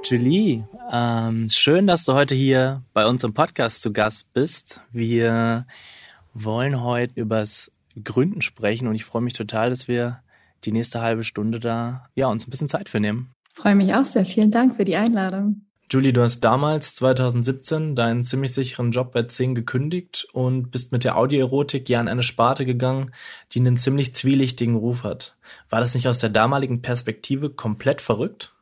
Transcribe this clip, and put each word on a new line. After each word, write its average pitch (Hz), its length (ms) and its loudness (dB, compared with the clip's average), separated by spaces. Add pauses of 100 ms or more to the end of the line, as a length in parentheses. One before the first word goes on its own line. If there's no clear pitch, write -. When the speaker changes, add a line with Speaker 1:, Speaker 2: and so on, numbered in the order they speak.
Speaker 1:
Julie, 127 640 2 (240)
ähm, 113 560 0
schön, 160 380 4
dass 175 180 4
du 135 80 2
heute 139 220 4
hier 131 480 2 (100)
bei 107 140 4
uns 123 180 2
im 113 80 -2
Podcast 135 480 0
zu 113 100 -2
Gast 107 440 -2
bist. - 480 -2 (100)
Wir 117 760 0 (680)
wollen 117 500 -2
heute 123 340 -2
übers 110 540 -2 (320)
Gründen 170 380 0
sprechen 113 440 -4
und 110 80 -2
ich 107 120 -8
freue 117 160 -4
mich 120 100 -4
total, 113 380 -2
dass 123 180 -6
wir 120 320 -2 (440)
die 107 80 -4
nächste 117 280 -2
halbe 113 240 0
Stunde 110 340 -4
da, 117 460 -4 (100)
ja, 131 140 2
uns 110 180 -2
ein - 40 -16
bisschen - 180 -6
Zeit - 220 -6
für 107 100 -2
nehmen. 107 320 -2 (220)
Speaker 2:
Freue 202 220 2
mich 196 180 4
auch 262 100 4
sehr. 208 220 0
Vielen 214 240 2
Dank 247 260 4
für 202 80 0
die 190 120 0
Einladung. 202 680 -2 (280)
Speaker 1:
Julie, 135 220 4
du 123 100 4
hast 120 180 0
damals, 143 560 2
zweitausendsiebzehn, 131 1000 0
deinen 117 300 0
ziemlich 131 280 -2
sicheren 127 380 -2
Job 123 220 -2
bei 120 100 0
Zing 127 320 -2
gekündigt 143 800 -4
und 127 400 -2
bist 123 180 -6
mit 123 140 -2
der - 120 0
Audioerotik 135 720 0
ja 120 120 2
in 117 80 0
eine 120 160 -2
Sparte 127 420 0
gegangen, 127 460 -2 (400)
die 123 80 0
einen 123 160 4
ziemlich 135 360 0
zwielichtigen 127 640 2
Ruf 120 300 -2
hat. - 320 -8 (340)
War 113 100 2
das 123 140 -2
nicht 127 140 0
aus 120 100 2
der 113 120 0
damaligen 123 520 2
Perspektive 131 680 -4
komplett 127 520 -2
verrückt? - 500 -4 (120)